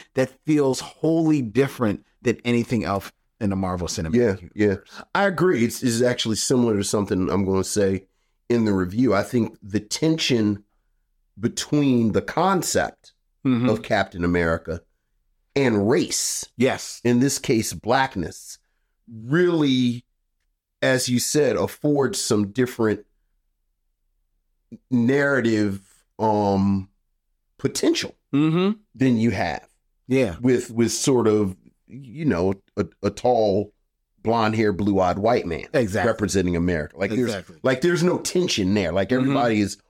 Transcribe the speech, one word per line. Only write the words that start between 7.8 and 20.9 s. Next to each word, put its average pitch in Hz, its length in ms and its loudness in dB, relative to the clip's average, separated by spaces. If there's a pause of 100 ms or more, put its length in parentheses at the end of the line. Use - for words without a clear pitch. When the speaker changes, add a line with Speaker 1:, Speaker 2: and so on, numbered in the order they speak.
Speaker 2:
in 117 160 2
the 104 80 2
review. 98 400 0
I 107 100 0
think 117 380 -2
the 104 200 -4
tension 120 800 0 (760)
between 120 760 0
the 98 80 0
concept 160 880 -2 (340)
Speaker 1:
Mm-hmm. 127 220 2
Speaker 2:
of 110 160 0
Captain 98 400 -2
America – 85 560 0 (760)
and 113 360 2
race, - 560 -2 (100)
Speaker 1:
Yes. - 480 -2
Speaker 2:
in 120 160 4
this 135 200 2
case, 113 340 -2
blackness, 107 840 -4 (500)
really, 127 1000 -2 (760)
as 131 280 0